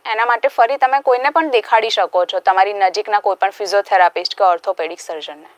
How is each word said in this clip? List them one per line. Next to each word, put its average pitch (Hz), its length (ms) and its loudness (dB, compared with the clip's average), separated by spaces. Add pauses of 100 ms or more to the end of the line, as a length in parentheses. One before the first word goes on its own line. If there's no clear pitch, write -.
એના 226 200 -2
માટે 240 220 0
ફરી 254 300 0
તમે 269 220 2
કોઈને 262 300 0
પણ 320 200 0
દેખાડી 226 400 0
શકો 180 360 0
છો, 185 140 -6
તમારી 190 340 2
નજીકના 202 460 0
કોઈ 196 160 -2
પણ 196 140 -2
ફિઝિયોથેરાપિસ્ટ 190 880 0
કે 208 60 0
ઓર્થોપેડિક 175 560 -2
સર્જનને. 151 480 -14 (100)